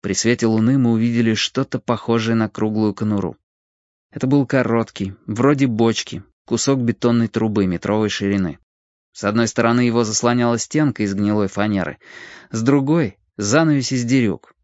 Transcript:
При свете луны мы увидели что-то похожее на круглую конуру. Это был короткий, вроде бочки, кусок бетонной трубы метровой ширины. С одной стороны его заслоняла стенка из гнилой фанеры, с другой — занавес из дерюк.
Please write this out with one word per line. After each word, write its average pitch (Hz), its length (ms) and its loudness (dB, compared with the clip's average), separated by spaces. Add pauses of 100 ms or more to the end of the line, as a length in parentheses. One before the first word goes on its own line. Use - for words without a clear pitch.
При - 140 -4
свете 120 320 0
луны 113 320 2
мы 120 140 2
увидели 113 420 2
что-то - 440 -4
похожее 113 560 -2
на 110 140 0
круглую 107 460 -2
конуру. 104 420 -4 (760)
Это - 160 -6
был 135 200 2
короткий, 113 680 -2 (120)
вроде 135 400 2
бочки, 113 580 0 (220)
кусок 131 340 0
бетонной 117 480 0
трубы 107 380 0
метровой 101 420 -2
ширины. 98 500 -2 (540)
С - 120 -12
одной 110 220 2
стороны 117 340 0
его 117 240 2
заслоняла 120 540 0
стенка 147 440 -2
из 101 120 -2
гнилой 104 340 0
фанеры, 98 500 -2 (520)
с 113 120 -4
другой — 139 560 0 (180)
занавес 135 560 2
из 123 120 -2
дерюк. 117 600 0